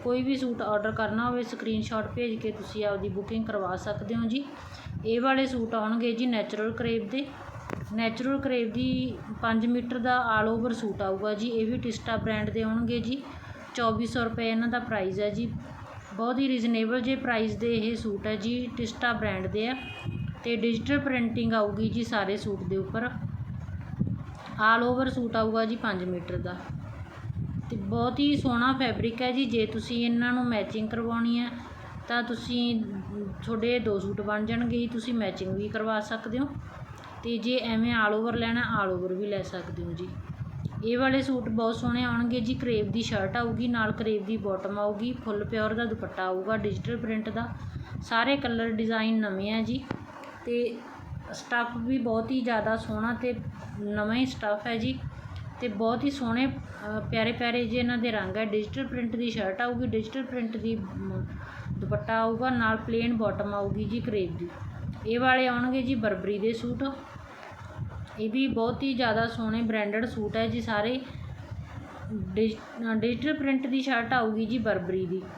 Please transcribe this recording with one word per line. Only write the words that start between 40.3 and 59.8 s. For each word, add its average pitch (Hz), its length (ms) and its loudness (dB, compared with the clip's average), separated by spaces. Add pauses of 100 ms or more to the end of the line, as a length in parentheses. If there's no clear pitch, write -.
ਇਹ 240 120 2
ਵਾਲੇ 262 240 4
ਸੂਟ 254 280 0
ਬਹੁਤ 226 260 2
ਸੋਹਣੇ 247 280 2
ਆਉਣਗੇ 240 360 2
ਜੀ। 233 140 0
ਕਰੇਪ 226 320 2
ਦੀ 220 160 0
ਸ਼ਰਟ 202 360 0
ਆਊਗੀ, 233 300 0
ਨਾਲ 226 240 2
ਕਰੇਪ 214 320 0
ਦੀ 220 140 0
ਬਾਟਮ 196 420 -2
ਆਊਗੀ, 208 320 0
ਫੁੱਲ 214 340 -2
ਪਿਓਰ 214 280 0
ਦਾ 233 120 0
ਦੁਪੱਟਾ 196 380 -4
ਆਊਗਾ 185 340 0
ਡਿਜੀਟਲ 208 400 -2
ਪ੍ਰਿੰਟ 220 320 -2
ਦਾ। 226 180 -2 (540)
ਸਾਰੇ 240 360 4
ਕਲਰ 233 340 0
ਡਿਜ਼ਾਈਨ 220 480 2
ਨਵੇਂ 202 320 0
ਆ 226 100 2
ਜੀ। 247 220 -2 (640)
ਤੇ 240 300 0 (560)
ਸਟੱਫ 233 460 -2
ਵੀ 247 200 0
ਬਹੁਤ 226 340 0
ਹੀ 262 100 2
ਜ਼ਿਆਦਾ 220 340 2
ਸੋਹਣਾ 220 460 -2
ਤੇ 247 120 0 (460)
ਨਵਾਂ 208 360 0
ਹੀ 262 100 4
ਸਟੱਫ 208 420 0
ਹੈ 233 100 0
ਜੀ। 262 220 0 (600)
ਤੇ 247 60 -2
ਬਹੁਤ 226 360 2
ਹੀ 285 60 4
ਸੋਹਣੇ, 247 360 2
ਅਹ, 214 640 -4
ਪਿਆਰੇ 226 220 2
ਪਿਆਰੇ 240 340 2
ਜਿਹੇ 233 160 2
ਇਹਨਾਂ 240 160 2
ਦੇ 233 140 2
ਰੰਗ 190 260 0
ਹੈ। 220 80 2
ਡਿਜੀਟਲ 214 420 0
ਪ੍ਰਿੰਟ 240 280 -2
ਦੀ 240 140 0
ਸ਼ਰਟ 202 320 0
ਆਊਗੀ, 240 260 0